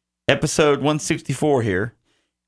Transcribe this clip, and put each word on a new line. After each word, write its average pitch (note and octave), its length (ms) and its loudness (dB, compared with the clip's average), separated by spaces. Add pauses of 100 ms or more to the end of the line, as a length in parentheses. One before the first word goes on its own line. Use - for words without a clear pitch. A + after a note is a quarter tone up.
(260)
episode C#3+ 540 2
one D3+ 180 0
sixty-four D3 600 -2
here. G#2+ 340 -2 (540)